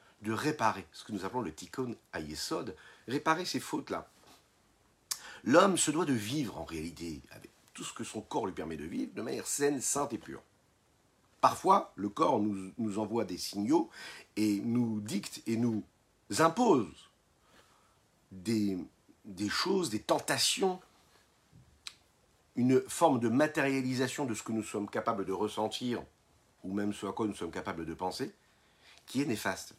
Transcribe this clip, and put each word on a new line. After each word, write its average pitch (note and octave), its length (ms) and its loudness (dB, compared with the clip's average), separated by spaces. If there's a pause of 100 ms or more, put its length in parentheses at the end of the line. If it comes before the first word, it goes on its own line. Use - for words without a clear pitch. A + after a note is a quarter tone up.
(240)
de G#2+ 80 -2
réparer A2 600 0
ce - 120 -18
que - 80 -14
nous F#2 120 -4
appelons F#2+ 180 -4
le D#2+ 120 -6
tikkun A#2+ 400 -6 (200)
hayesod, E2 640 -6 (320)
réparer D3 380 0
ces - 140 -4
fautes-là. - 500 -6 (1300)
L'homme F3 340 8
se - 140 2
doit E3 140 2
de C#3+ 80 2
vivre A2+ 440 -2
en - 80 -8
réalité E2 560 -8 (100)
avec - 200 -20 (240)
tout - 80 -12
ce - 100 -10
que A#2 100 -10
son G#2+ 180 -8
corps A2+ 260 -4
lui F2+ 60 -4
permet D#2+ 240 -8
de D2 80 -8
vivre B2+ 280 -6
de - 80 -8
manière B2 240 -6
saine, C#3+ 360 2
sainte C#3+ 320 -2
et G#2+ 40 -2
pure. - 240 -12 (1000)
Parfois, F#3 540 4
le G2+ 140 -2
corps C#3 300 2
nous, G2 400 -2
nous G#2+ 180 -2
envoie A2 260 0
des F2+ 140 -6
signaux G#2+ 540 0 (440)
et G#2 260 4
nous A#2 380 2
dicte A#2+ 460 -6
et A2+ 120 0
nous A2+ 260 0 (560)
impose D#3+ 720 4 (1200)
des, G2 460 0 (460)
des G2+ 240 -6
choses, F3+ 440 0
des G#2+ 100 -4
tentations, E3+ 800 2 (1800)
une B2+ 320 6
forme D3 300 4
de A#2 100 2
matérialisation C3+ 960 2
de A#2 80 -2
ce G#2 100 -6
que - 80 -6
nous A2 120 0
sommes G#2 260 -6
capables G#2+ 340 -2
de F#2 80 -4
ressentir, G#2+ 720 -2 (600)
ou F#2+ 100 -6
même G2+ 180 0
ce G2+ 140 -8
à F#2+ 80 -4
quoi A2 140 0
nous G2+ 80 -4
sommes E2+ 160 -6
capables F2+ 340 -6
de E2 80 -6
penser, F#2 400 -4 (720)
qui B2+ 160 -2
est C#3+ 40 0
néfaste, G2+ 540 -4